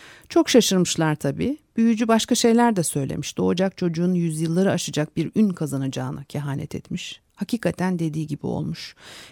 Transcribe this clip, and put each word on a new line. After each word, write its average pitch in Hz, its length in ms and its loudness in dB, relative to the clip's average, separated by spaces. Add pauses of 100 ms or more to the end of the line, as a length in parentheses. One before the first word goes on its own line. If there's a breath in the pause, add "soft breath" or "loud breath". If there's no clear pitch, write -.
(280 loud breath)
Çok 330 220 2
şaşırmışlar 170 640 4
tabii. 160 440 -2 (180)
Büyücü 226 320 2
başka 226 260 2
şeyler 233 420 4
de 175 60 0
söylemiş. - 560 -4
Doğacak 170 380 0
çocuğun 175 380 0
yüzyılları 170 560 0
aşacak 151 460 -2
bir 160 200 -2
ün 220 120 4
kazanacağına 135 760 -4
kehanet 143 500 -6
etmiş. - 460 -10 (140)
Hakikaten 185 640 -2
dediği 160 280 -4
gibi 147 200 -8
olmuş. 156 480 -6 (380 loud breath)